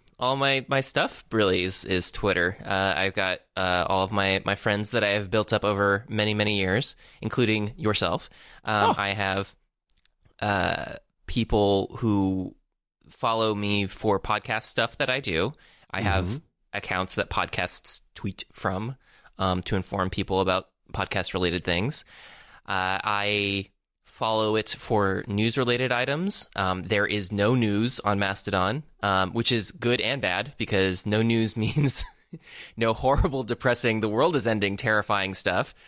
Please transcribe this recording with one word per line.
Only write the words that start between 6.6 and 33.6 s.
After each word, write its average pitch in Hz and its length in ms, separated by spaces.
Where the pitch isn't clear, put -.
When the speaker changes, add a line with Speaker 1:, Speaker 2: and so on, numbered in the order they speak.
Speaker 1:
including 110 540
yourself. 101 540
Um, 104 280
Speaker 2:
Oh. - 100
Speaker 1:
I 98 120
have, 98 420
uh, 92 540
people 101 760
who 95 560
follow 113 460
me 101 320
for 101 320
podcast 107 460
stuff - 340
that 135 100
I 131 120
do. 98 320
I 95 120
have 95 240
Speaker 2:
Mm-hmm. 107 120
Speaker 1:
accounts 95 420
that 101 160
podcasts - 720
tweet - 300
from, 107 440
um, 92 240
to - 120
inform 92 360
people 95 280
about 92 280
podcast-related 90 680
things. 95 420
Uh, 92 360
I 101 680
follow 110 500
it 110 140
for 98 560
news-related 120 680
items. 143 640
Um, 92 280
there 104 240
is 101 240
no 107 240
news 113 460
on 101 180
Mastodon, 98 640
um, 95 300
which 117 200
is 113 200
good 120 280
and 123 220
bad 101 380
because 95 480
no 107 160
news 113 340
<laughs> - 0
means 120 480
no 113 160
horrible, 131 500
depressing, 117 560